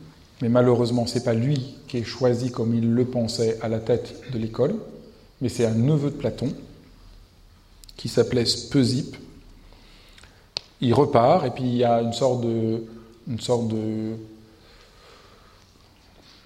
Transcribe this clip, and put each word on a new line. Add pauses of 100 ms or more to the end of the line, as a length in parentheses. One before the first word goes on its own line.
(420)
Mais
malheureusement,
c'est
pas
lui (120)
qui
est
choisi
comme
il
le
pensait
à
la
tête (100)
de
l'école, (680)
mais
c'est
un
neveu
de
Platon, (1400)
qui
s'appelait
Speusippe. (1600)
Il
repart,
et
puis
il
y
a
une
sorte
de, (420)
une
sorte
de, (2250)